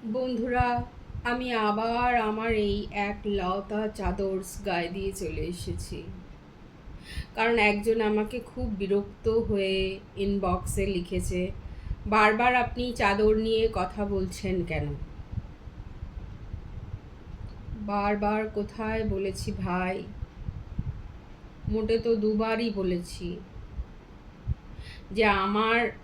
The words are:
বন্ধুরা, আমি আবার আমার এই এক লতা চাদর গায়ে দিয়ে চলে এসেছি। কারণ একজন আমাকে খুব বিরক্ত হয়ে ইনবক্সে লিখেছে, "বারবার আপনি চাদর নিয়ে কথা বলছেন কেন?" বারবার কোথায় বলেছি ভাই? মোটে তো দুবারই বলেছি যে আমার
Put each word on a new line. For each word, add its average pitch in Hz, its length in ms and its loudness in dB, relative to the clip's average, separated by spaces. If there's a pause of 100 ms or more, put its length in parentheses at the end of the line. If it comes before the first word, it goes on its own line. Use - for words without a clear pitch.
বন্ধুরা, 247 760 2 (400)
আমি 247 300 0
আবার 233 640 4
আমার 220 380 2
এই 208 380 2
এক 208 340 -2
লতা 202 600 0
চাদর 190 560 -2 (220)
গায়ে 175 240 0
দিয়ে 196 220 -4
চলে 156 300 -4
এসেছি। 170 640 -6 (1300)
কারণ 233 240 4
একজন 208 420 6
আমাকে 214 380 2
খুব 247 260 -6
বিরক্ত 202 600 0
হয়ে 190 720 2 (180)
ইনবক্সে 196 680 2
লিখেছে, 180 680 0 (540)
"বারবার 220 500 6
আপনি 240 380 0
চাদর 214 420 6
নিয়ে 220 380 4
কথা 190 320 0
বলছেন 190 580 0
কেন?" 156 240 -2 (3000)
বারবার 208 680 2
কোথায় 214 600 -2
বলেছি 190 420 -2
ভাই? 185 520 0 (1700)
মোটে 220 300 4
তো 226 160 4
দুবারই 220 540 4
বলেছি 180 680 -2 (1700)
যে 214 140 4
আমার 208 680 4 (120)